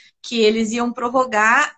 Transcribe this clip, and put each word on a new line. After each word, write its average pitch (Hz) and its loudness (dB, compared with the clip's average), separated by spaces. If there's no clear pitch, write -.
Que 233 -4
eles 220 2
iam 240 -4
prorrogar 240 0